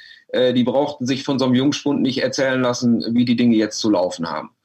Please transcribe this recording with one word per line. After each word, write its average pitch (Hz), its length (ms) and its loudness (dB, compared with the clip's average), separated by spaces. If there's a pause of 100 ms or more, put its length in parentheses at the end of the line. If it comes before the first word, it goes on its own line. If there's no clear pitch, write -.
(300)
Äh, 123 240 2
die 123 120 2
brauchten 127 400 -2
sich 131 180 -4
von 139 160 -2
so 131 60 0
einem 127 100 2
Jungspund 139 460 0
nicht 131 200 -2
erzählen 131 400 -2
lassen, 120 540 0
wie 123 100 2
die 120 120 2
Dinge 120 180 4
jetzt 107 240 0
zu 113 100 0
laufen 90 400 -2
haben. 76 200 -10 (140)